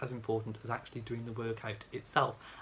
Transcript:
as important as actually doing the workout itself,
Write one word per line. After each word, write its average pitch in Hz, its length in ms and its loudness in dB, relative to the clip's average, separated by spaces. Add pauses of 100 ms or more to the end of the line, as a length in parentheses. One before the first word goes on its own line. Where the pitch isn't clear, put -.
as 127 80 -2
important 110 520 2
as 113 60 -4
actually 120 320 -2
doing 117 240 -4
the 117 60 -4
workout 113 640 -2
itself, 123 420 4 (260)